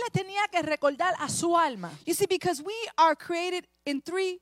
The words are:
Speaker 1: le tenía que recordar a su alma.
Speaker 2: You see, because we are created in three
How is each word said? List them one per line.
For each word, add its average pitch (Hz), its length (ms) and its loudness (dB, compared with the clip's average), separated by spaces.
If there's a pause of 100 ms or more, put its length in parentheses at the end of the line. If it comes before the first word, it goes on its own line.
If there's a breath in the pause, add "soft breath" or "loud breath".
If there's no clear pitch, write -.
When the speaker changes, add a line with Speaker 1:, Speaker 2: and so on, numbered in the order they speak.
Speaker 1:
le 466 60 -4
tenía 392 400 -2
que 349 120 0
recordar 302 560 0
a 285 100 -4
su 339 280 2
alma. 247 340 0 (160)
Speaker 2:
You 339 80 0
see, 392 120 2
because 349 360 0
we 392 120 -8 (220)
are 320 180 8
created 349 520 -4 (180)
in 277 160 -2
three 359 420 -2